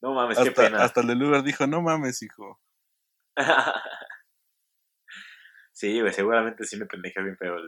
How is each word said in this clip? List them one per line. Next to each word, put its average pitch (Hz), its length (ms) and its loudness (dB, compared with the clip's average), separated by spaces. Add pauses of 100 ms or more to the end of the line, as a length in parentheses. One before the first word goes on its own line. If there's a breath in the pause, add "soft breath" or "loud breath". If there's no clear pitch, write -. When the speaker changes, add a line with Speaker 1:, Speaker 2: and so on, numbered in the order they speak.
Speaker 1:
No 135 120 -4
mames, 120 260 2
qué 123 80 6
Speaker 2:
Hasta, 123 160 4
Speaker 1:
pena. 107 220 4
Speaker 2:
hasta 127 160 2
el 120 60 2
del 120 140 0
Uber 143 220 4
dijo: 139 240 -2
"No 156 140 0
mames, 156 420 -2
hijo". 104 380 -18 (720)
Speaker 1:
<laughs> 139 460 2 (1900 loud breath)
Sí, 104 260 -2
güey, 101 140 2
seguramente 110 520 0
sí 101 120 -10
me 104 80 -8
pendejé 92 380 -10
bien 95 140 -8
feo 90 200 -6
el, 85 100 -10